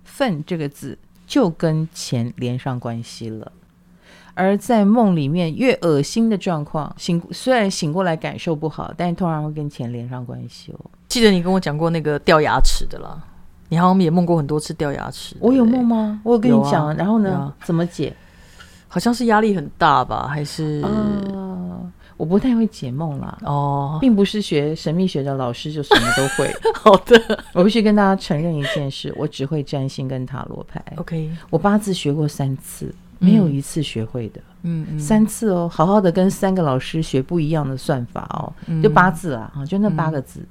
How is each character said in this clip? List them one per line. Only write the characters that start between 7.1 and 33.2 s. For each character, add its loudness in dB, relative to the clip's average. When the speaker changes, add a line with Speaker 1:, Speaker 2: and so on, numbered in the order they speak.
Speaker 1:
虽 0
然 4
醒 -4
过 0
来 0
感 -8
受 -4
不 -6
好， -8
但 -2
通 -2
常 -2
会 -6
跟 -8
钱 -8
连 -10
上 -10
关 -12
系 -20
哦。 -18
Speaker 2:
记 0
得 8
你 2
跟 0
我 2
讲 -4
过 0
那 -2
个 -2
掉 4
牙 2
齿 4
的 -6
啦， -14
你 0
好 4
像 4
也 4
梦 2
过 2
很 0
多 -2
次 -10
掉 -4
牙 -8
齿， -16
Speaker 1:
我 4
有 6
梦 2
吗？ 0
Speaker 2:
对 0
不 4
对？ 4
Speaker 1:
我 6
有 4
跟 0
你 2
讲， 2
Speaker 2:
有 -2
啊， -2
Speaker 1:
然 0
后 4
呢？ 2
Speaker 2:
有 0
啊。 -6
Speaker 1:
怎 -2
么 2
解？ -6
Speaker 2:
好 -4
像 0
是 -4
压 4
力 2
很 -6
大 4
吧， -4
还 -4
是？ -4
Speaker 1:
呃， -4
我 -4
不 2
太 2
会 2
解 -6
梦 -6
啦。 -12
Speaker 2:
哦。 -2
Speaker 1:
并 6
不 4
是 -4
学 0
神 -4
秘 2
学 -2
的 -4
老 -4
师 -10
就 -6
什 4
么 2
都 2
会。 -2
Speaker 2:
<laughs> 0
好 6
的。 4
Speaker 1:
我 4
必 6
须 2
跟 4
大 4
家 4
承 -2
认 -2
一 -2
件 -4
事： -10
我 -4
只 -6
会 -4
占 -4
星 -6
跟 -6
塔 -10
罗 -12
牌。 -12
Speaker 2:
OK。 -8
Speaker 1:
我 2
八 4
字 0
学 -2
过 0
三 -2
次， -14
Speaker 2:
嗯。 6